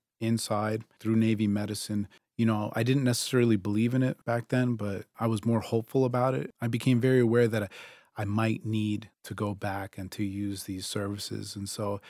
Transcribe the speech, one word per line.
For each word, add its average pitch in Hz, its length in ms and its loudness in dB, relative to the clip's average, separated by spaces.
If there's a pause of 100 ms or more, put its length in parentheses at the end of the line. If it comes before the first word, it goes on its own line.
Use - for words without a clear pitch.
(200)
inside 110 600 -2 (160)
through 110 180 0
Navy 110 300 4
medicine. 104 600 -2 (280)
You 117 100 2
know, 107 280 0
I 113 80 0
didn't 131 220 2
necessarily 120 520 4
believe 104 380 0
in 131 80 2
it 131 220 -2
back 117 240 -2
then, 127 260 2
but 101 320 -6 (120)
I 117 80 -2
was 110 180 -2
more 117 160 2
hopeful 117 440 0
about 127 300 2
it. - 260 -4
I 120 60 -4
became 120 340 2
very 131 200 6
aware 117 280 4
that 107 140 0
I, 98 60 -6 (480)
I 107 80 -4
might 110 420 0
need 107 420 -2 (160)
to - 80 -12
go 104 220 -4
back 98 420 -8
and 92 160 -10
to 107 120 -4
use 101 400 -6
these 95 200 -8
services. 101 720 -8
And 98 120 -8
so 101 420 -6